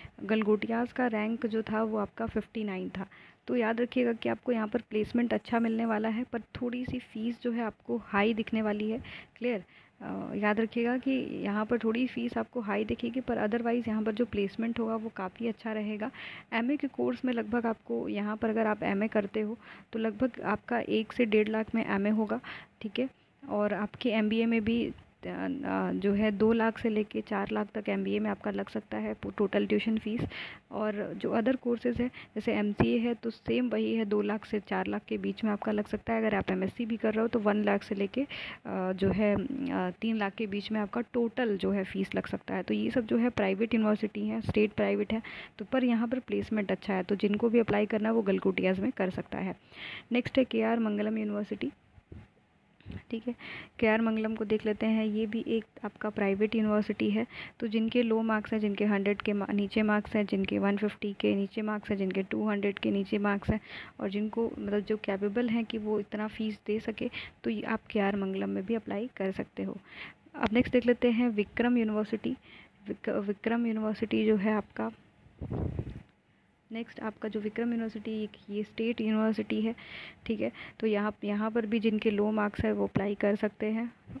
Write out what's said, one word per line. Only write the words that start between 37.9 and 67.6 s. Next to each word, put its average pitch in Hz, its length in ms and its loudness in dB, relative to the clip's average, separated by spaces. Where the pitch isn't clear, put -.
लेके, 196 260 0
अ, 285 60 -2
जो 190 160 2
है, 208 260 4
अ, 180 560 0
तीन 226 160 0
लाख 196 160 -2
के 220 140 -4
बीच 202 240 -4
में 214 80 0
आपका 208 220 -2
total 233 560 0
जो 190 140 0
है 196 120 2
fees 190 320 -4
लग 185 120 -2
सकता - 280 -6
है। 185 80 -2
तो 214 100 0
ये 214 180 0
सब 254 100 2
जो 233 160 2
है 240 120 4
private 208 440 0
university 214 540 2
हैं, 220 140 -2
state 214 300 2
private 202 420 0
है, 220 80 0
तो 208 60 -8
पर 262 180 0
यहाँ 240 240 4
पर 254 120 -2
placement 202 520 -2
अच्छा 190 220 -2
है, 185 100 2
तो 202 120 0
जिनको 208 340 2
भी 233 100 6
apply 208 260 4
करना 214 240 0
है 226 60 2
वो 226 60 4
गलगोटियाज़ 190 600 2
में 247 100 0
कर 185 180 0
सकता - 280 -6
है। 185 180 -4
Next 247 260 0
है 254 80 6
केआर 220 340 2
Mangalam 214 380 0
University, 208 540 -4
ठीक 226 160 -6
है, 240 80 -4
केआर 220 220 4
मंगलम 220 340 0
को 220 100 -4
देख 214 200 0
लेते 214 200 0
हैं। 220 200 4
ये 214 200 0
भी 220 220 -2
एक 226 180 0
आपका 214 240 -6
प्राइवेट 208 460 2
यूनिवर्सिटी 214 540 2
है, 220 180 2
तो 233 80 -2
जिनके 226 360 2
low 226 180 2
marks 220 320 0
हैं, 220 60 2
जिनके 208 260 2
हंड्रेड 202 360 2
के 208 120 0
मा-, 202 160 0
नीचे 202 320 2
marks 208 340 2
हैं, 208 100 4
जिनके 196 340 0
वन 202 180 4
फिफ्टी 208 420 -4
के 208 160 4
नीचे 196 260 -2
marks 214 280 -4
हैं, 208 80 0
जिनके 190 260 0
टू 214 260 0
हंड्रेड 202 300 0
के 220 120 0
नीचे 196 260 2
marks 202 320 0
हैं, 220 100 2
और 208 100 -2
जिनको, 214 500 -2
मतलब, 208 200 -2
जो 214 180 -2
capable 208 520 0
हैं 226 160 0
कि 226 120 -4
वो 214 220 0
इतना 214 280 -4
fees 214 400 -4
दे 214 120 0
सके, 233 300 -4
तो 233 60 0
ये 214 120 -2